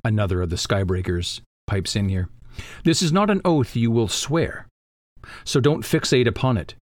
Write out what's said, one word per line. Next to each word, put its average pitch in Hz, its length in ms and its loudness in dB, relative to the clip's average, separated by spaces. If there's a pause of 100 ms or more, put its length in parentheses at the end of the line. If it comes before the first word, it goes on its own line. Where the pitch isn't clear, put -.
another 101 380 2
of 90 80 -2
the 90 60 -2
Skybreakers 90 840 -2 (260)
pipes 98 280 -4
in 101 140 0
here. 92 180 -2 (560)
"This 160 200 2
is 160 80 2
not 202 180 2
an 196 160 2
oath 156 300 2
you 117 160 2
will 113 160 2
swear, - 580 -2 (760)
so - 160 0
don't 135 260 2
fixate 139 420 2
upon 120 300 0
it. 82 160 -6 (160)